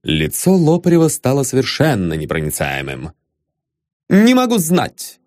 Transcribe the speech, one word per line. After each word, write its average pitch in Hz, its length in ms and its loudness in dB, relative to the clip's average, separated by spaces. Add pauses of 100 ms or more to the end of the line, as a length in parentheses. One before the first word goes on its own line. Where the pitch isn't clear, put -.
Лицо 78 520 0
Лопарева 170 540 2
стало 139 360 -2
совершенно 123 680 -2
непроницаемым. 73 960 -6 (960)
«Не 220 260 6
могу 240 240 2
знать. 160 680 -4